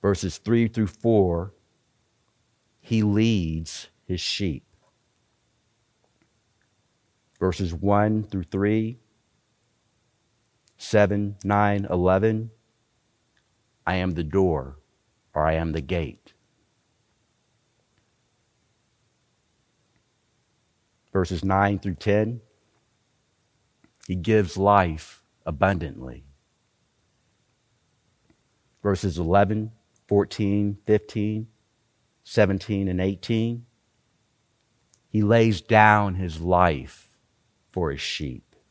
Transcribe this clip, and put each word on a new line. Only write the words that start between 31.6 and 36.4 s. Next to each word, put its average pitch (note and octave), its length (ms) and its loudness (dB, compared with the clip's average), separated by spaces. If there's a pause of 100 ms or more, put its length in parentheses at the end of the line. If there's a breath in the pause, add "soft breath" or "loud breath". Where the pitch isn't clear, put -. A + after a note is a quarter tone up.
seventeen, G2 640 0
and F#2 100 -2
eighteen, A2+ 680 -4 (1400)
he G#2+ 100 0
lays A2 400 4
down G#2+ 540 6
his F2 260 -6